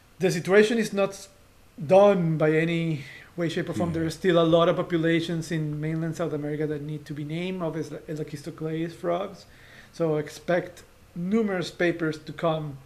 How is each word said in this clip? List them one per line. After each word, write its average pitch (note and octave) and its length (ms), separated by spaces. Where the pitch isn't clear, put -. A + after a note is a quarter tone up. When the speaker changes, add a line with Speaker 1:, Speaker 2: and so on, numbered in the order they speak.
Speaker 1:
The F3 120
situation G3+ 480
is G#3+ 140
not G3 360
done F#3 540
by D#3 140
any E3 520
way, E3+ 120
shape, E3+ 200
or E3 60
form. E3+ 160
Speaker 2:
Mm. D#3+ 40
Speaker 1:
There E3 120
are D#3 40
still E3+ 300
a E3 40
lot E3 240
of E3+ 80
populations E3 760
in D3+ 300
mainland D#3+ 360
South D#3+ 160
America D3 340
that D3+ 160
need D3+ 240
to D3+ 80
be D3 100
named F3 380
of D#3 140
Ela-, - 320
Elachistoclades D#3+ 840
frogs. F3+ 520
So D#3+ 240
expect - 640
numerous F#3+ 560
papers E3 480
to - 140
come D#3 540